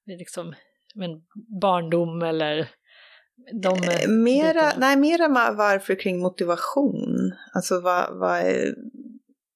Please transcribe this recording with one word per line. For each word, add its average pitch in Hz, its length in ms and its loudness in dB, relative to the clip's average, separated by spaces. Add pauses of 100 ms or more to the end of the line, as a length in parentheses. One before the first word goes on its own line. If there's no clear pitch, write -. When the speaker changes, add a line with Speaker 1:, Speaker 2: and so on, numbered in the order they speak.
Speaker 1:
Det 202 80 -16
är 175 40 -16
liksom, 170 360 -14 (420)
men, 185 140 -8 (520)
barndom 170 600 0
eller 160 460 -2 (960)
de, 185 100 2 (100)
eh, 175 200 -2
Speaker 2:
Eh, - 60 0
mera, 254 440 4
Speaker 1:
bitarna? 311 240 2
Speaker 2:
nej, 269 200 4
mera 320 300 4
ma-, 233 280 2
varför 196 440 2
kring 185 200 -2
motivation. 185 1120 -2 (200)
Alltså 185 280 -2
vad, 180 380 0
vad 180 200 0
är, - 360 0 (800)